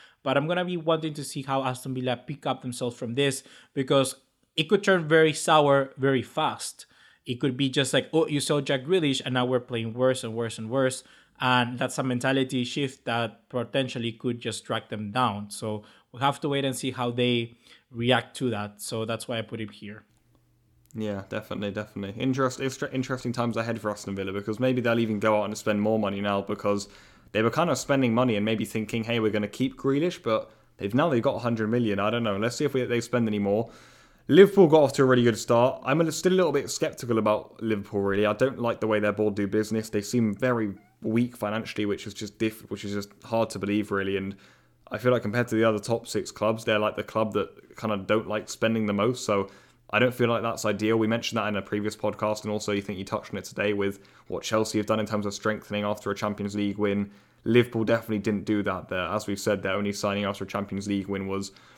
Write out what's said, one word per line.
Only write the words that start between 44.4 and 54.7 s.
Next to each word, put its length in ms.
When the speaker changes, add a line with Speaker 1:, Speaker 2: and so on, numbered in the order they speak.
Speaker 2:
I 80
feel 140
like 100
compared 260
to 60
the 100
other 140
top 280
six 240
clubs, 340
they're, 140
like, 180
the 80
club 300
that 420
kind 140
of 160
don't 220
like 220
spending 340
the 80
most. 320
So 240
I 100
don't 140
feel 160
like 140
that's 240
ideal. 320
We 80
mentioned 320
that 100
in 80
a 60
previous 340
podcast, 460
and 100
also 200
you 100
think 160
you 80
touched 260
on 60
it 80
today 260
with 280
what 160
Chelsea 340